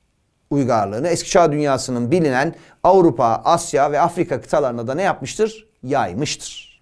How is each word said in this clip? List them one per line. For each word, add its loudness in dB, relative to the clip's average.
uygarlığını, 0
eski -4
çağ 4
dünyasının -2
bilinen 0
Avrupa, 4
Asya 2
ve 0
Afrika -2
kıtalarına -2
da -4
ne -4
yapmıştır? -4
Yaymıştır. -6